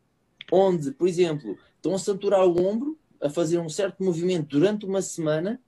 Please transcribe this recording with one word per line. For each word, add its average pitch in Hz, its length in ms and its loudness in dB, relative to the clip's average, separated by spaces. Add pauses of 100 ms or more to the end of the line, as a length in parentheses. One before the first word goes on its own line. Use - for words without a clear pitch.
(500)
onde, 180 420 2
por 165 140 0
exemplo, 160 500 0 (200)
estão 165 180 -2
a 190 40 -2
saturar 190 480 2
o 175 200 4
ombro, 233 320 -4 (220)
a 143 100 -2
fazer 170 280 0
um 170 100 -6
certo 185 340 -4
movimento 175 460 0
durante 208 380 2
uma 190 160 -2
semana 170 640 -2